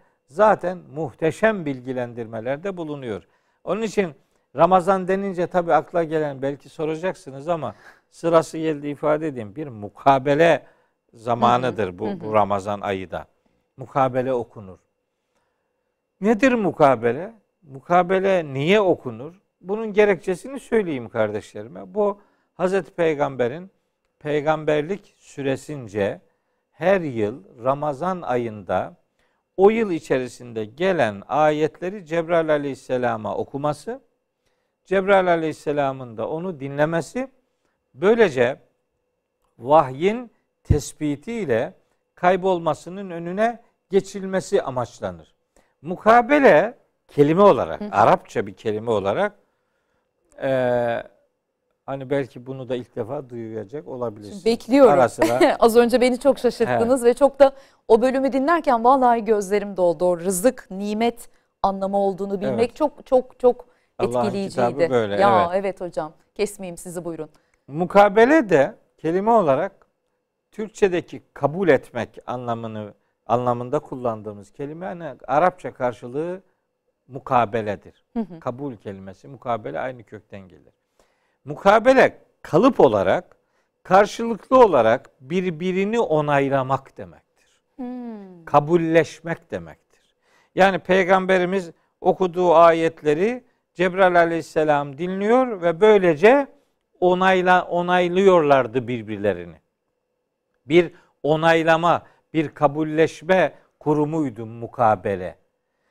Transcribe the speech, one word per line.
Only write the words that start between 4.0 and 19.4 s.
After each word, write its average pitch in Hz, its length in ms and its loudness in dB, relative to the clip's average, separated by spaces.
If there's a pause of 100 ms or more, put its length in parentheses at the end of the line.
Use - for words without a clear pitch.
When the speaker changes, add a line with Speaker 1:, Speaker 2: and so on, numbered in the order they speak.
Speaker 1:
Ramazan 180 520 2
denince 190 400 -4
tabii 170 260 -2
akla 160 300 0
gelen, 151 380 -6
belki 139 280 -8
soracaksınız 156 800 -8
ama 151 280 -6 (340)
sırası 165 480 0
geldi 151 300 -4
ifade 151 400 -2
edeyim, 113 280 -10
bir 151 120 -12
mukabele 135 960 2 (480)
zamanıdır 120 720 0
Speaker 2:
Hı 92 40 -6
hı. 87 80 -14
Speaker 1:
bu, 107 80 -6
Speaker 2:
Hı - 40 -6
hı. 180 80 -10
Speaker 1:
bu 107 140 -10
Ramazan 101 480 0
ayı 95 300 -6
da. 78 140 -10 (520)
Mukabele 131 560 -2
okunur. 107 440 -10 (1400)
Nedir 233 320 2
mukabele? 147 800 0 (300)
Mukabele 175 920 -2
niye 165 280 0
okunur? 147 600 -4 (200)